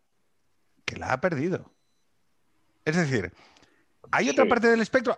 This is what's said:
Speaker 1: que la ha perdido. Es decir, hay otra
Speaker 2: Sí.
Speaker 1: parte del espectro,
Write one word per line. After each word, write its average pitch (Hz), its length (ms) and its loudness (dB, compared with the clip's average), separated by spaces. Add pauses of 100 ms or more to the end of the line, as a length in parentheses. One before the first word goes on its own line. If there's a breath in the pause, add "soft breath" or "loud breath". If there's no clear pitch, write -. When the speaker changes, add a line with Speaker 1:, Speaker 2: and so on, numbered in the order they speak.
(840)
Speaker 1:
que - 120 -10
la 87 160 -6
ha 131 80 -2
perdido. 170 520 -4 (1120)
Es 156 120 -2
decir, 127 360 -2 (800 soft breath)
hay 196 180 2
otra 269 160 2
Speaker 2:
Sí. - 60 2
Speaker 1:
parte 240 180 2
del 233 120 4
espectro, 233 380 0